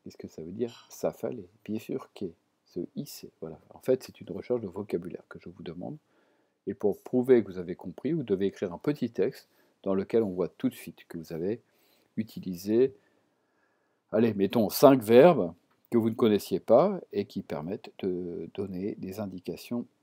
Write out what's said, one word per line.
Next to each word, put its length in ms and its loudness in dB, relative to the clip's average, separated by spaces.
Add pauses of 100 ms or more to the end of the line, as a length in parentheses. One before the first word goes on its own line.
Qu'est-ce 140 -18
que 140 -16
ça 120 -18
veut 120 -12
dire 360 -8
s'affaler, 600 -6 (160)
bifurquer, 680 -8 (320)
se 140 -10 (160)
hisser ? 360 -12 (100)
Voilà. 180 -12 (140)
En 60 -20
fait, 220 0
c'est 200 -20
une 100 -14
recherche 300 -4
de 80 -10
vocabulaire 580 -8
que 120 -20
je 100 -18
vous 140 -18
demande. 340 -12 (680)
Et 80 -4
pour 280 -2
prouver 420 4
que 80 -10
vous 60 -10
avez 180 -8
compris, 380 -6
vous 100 -4
devez 220 0
écrire 260 -4
un 60 -10
petit 320 -4
texte 400 -4 (340)
dans 100 -2
lequel 300 0
on 60 -2
voit 180 -2
tout 220 -4
de 60 -6
suite 340 -18
que 80 -12
vous 160 -12
avez 280 -4 (540)
utilisé, 800 0 (1160)
allez, 200 4
mettons, 360 2
cinq 340 6
verbes 500 8 (380)
que 80 2
vous 100 2
ne 60 -4
connaissiez 440 2
pas 400 4 (120)
et 140 -2
qui 180 -8
permettent 560 -8
de 560 -6
donner 400 -6
des 240 -10
indications 680 -8 (180)